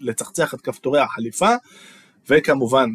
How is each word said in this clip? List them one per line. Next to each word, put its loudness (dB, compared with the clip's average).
לצחצח -4
את -14
כפתורי -2
החליפה. 0
וכמובן, 2